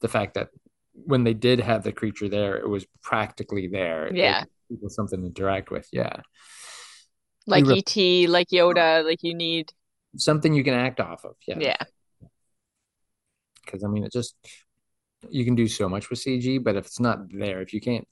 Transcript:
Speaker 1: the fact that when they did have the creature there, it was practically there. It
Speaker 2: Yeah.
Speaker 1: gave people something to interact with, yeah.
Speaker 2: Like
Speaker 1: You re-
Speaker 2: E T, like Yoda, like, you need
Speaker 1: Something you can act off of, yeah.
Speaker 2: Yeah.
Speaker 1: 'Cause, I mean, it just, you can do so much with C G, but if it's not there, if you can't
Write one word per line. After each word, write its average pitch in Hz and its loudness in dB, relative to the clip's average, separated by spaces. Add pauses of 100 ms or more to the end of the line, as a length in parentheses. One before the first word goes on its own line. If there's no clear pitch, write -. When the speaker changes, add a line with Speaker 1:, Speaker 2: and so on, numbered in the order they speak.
Speaker 1:
the 113 -2
fact 104 -2
that - -6 (440)
when 135 2
they 117 4
did 120 4
have 110 0
the 104 -4
creature 104 -6
there, 101 -2
it 110 -4
was 101 -4 (160)
practically 104 -4
there. 85 -2
It 185 -4
Speaker 2:
Yeah. 156 2
Speaker 1:
gave - -12 (280)
people 104 -10
something 98 -6
to 90 -6
interact 95 -4
with, - -10
yeah. - -4 (1300)
Speaker 2:
Like 185 8
Speaker 1:
You 135 6
re- 135 8
Speaker 2:
E 196 0
T, 180 4
like 175 2
Yoda, 170 4
like, 165 -2
you 170 -4
need 165 -4 (460)
Speaker 1:
Something 156 2
you 139 2
can 135 2
act 123 -2
off 85 -6
of, - -16 (120)
yeah. - -6
Speaker 2:
Yeah. 139 0 (1900)
Speaker 1:
'Cause, 98 -12
I - -4
mean, 104 -2
it 104 -8
just, 120 -6 (920)
you 127 -2
can 123 2
do 117 4
so 104 -2
much 98 -6
with 123 -8
C 131 -2
G, 127 -2
but 113 0
if 98 -4
it's - -16
not 110 -2
there, 98 -6
if 95 -12
you 107 -4
can't 123 -4